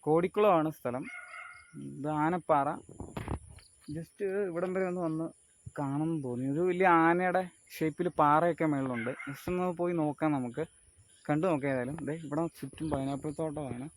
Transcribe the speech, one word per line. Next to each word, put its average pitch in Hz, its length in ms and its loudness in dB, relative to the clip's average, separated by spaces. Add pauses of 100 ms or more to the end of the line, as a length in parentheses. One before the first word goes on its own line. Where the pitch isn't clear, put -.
കോടിക്കുളമാണ് 170 720 4
സ്ഥലം. 127 260 -6 (920)
ഇത് 143 100 -6 (160)
ആനപ്പാറ. 160 420 2 (1300)
just 165 220 -12 (320)
ഇവിടം 175 260 -2
വരെ 190 160 0
ഒന്ന് 180 160 -4
വന്ന് 160 180 -2 (540)
കാണണമെന്ന് 151 460 0
തോന്നി. 123 280 -2
ഒരു 170 160 2
വലിയ 180 180 4 (160)
ആനയുടെ 180 400 4 (320)
ഷേപ്പിൽ 160 320 -2 (120)
പാറയൊക്കെ 156 540 4
മേളിലുണ്ട്. 127 380 -2 (160)
just 143 240 -10
ഒന്ന് 180 200 0 (100)
പോയി 175 200 0
നോക്കാം 151 360 0
നമുക്ക്. 123 260 -4 (640)
കണ്ടു 151 220 2
നോക്കാം 139 240 0
ഏതായാലും. 131 240 -4 (100)
ദേ 147 60 -4 (120)
ഇവിടെ 147 160 -2 (180)
ചുറ്റും 143 340 -8
പൈനാപ്പിൾ 139 360 -4 (100)
തോട്ടമാണ്. 147 560 -8